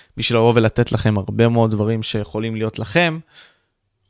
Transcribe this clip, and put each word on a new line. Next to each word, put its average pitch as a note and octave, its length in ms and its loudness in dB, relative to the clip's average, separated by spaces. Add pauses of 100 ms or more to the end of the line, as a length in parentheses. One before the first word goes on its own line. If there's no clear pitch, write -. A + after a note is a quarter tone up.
(160)
בשביל A#2 220 0
לבוא A#2 180 6
ולתת A#2 360 2
לכם G#2+ 260 0
הרבה G#2 300 2
מאוד A#2 220 2
דברים G#2+ 320 -2
שיכולים A2 540 -6
להיות A2 220 -6
לכם, D#3+ 400 -2 (920)